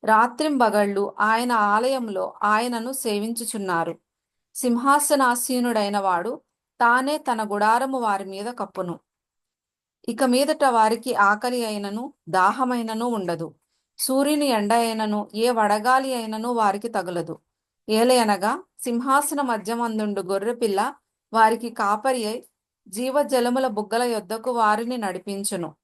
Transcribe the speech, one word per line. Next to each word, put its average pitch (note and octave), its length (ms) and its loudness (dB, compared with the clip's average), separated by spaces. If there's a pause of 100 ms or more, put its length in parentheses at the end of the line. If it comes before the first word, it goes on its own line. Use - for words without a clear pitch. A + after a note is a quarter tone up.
రాత్రింబగళ్ళు A3 1120 2
ఆయన A3+ 320 2
ఆలయములో A3 800 0 (100)
ఆయనను A3+ 480 0
సేవించుచున్నారు. G#3 1080 -4 (560)
సింహాసనాసీనుడైన B3 1400 0
వాడు G3 420 -2 (400)
తానే B3+ 360 2
తన A3 340 -2
గుడారము A#3 480 2
వారి G3+ 260 -2
మీద G3 200 -10
కప్పును. G3 540 -8 (1120)
ఇక A#3 140 -2
మీదట C#4+ 420 2
వారికి A#3 500 2
ఆకలి G#3+ 500 2
అయినను, G#3+ 480 -6 (160)
దాహమైనను A3+ 760 0
ఉండదు. F3 480 -4 (460)
సూర్యుని C#4+ 460 2
ఎండ A3 280 2
అయినను, A3 640 0
ఏ A3+ 140 2
వడగాలి A#3+ 640 2
అయినను A3+ 400 -4
వారికి G#3 340 0
తగులదు. F3 500 -4 (520)
ఏలయనగా A3+ 760 2 (160)
సింహాసన C4+ 640 0
మధ్యమందుండు A3 800 -2
గొర్రెపిల్ల G#3 720 -2 (400)
వారికి A3+ 360 4
కాపరి A3 560 -2
అయి, A3 200 -6 (420)
జీవజలముల B3+ 800 0
బుగ్గల G#3+ 360 -2
యొద్దకు A3+ 480 -4
వారిని A#3 460 0
నడిపించును. G3 880 -6